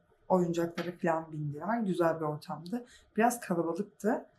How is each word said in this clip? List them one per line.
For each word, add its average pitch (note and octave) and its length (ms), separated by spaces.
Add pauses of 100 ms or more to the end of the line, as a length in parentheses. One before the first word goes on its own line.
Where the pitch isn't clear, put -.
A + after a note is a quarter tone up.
(300)
oyuncaklara E3+ 640 (100)
falan E3 300
bindiler. D3+ 480
Güzel E3+ 360
bir D#3+ 100
ortamdı. D#3+ 600 (320)
Biraz A#3 220
kalabalıktı. F#3 840 (140)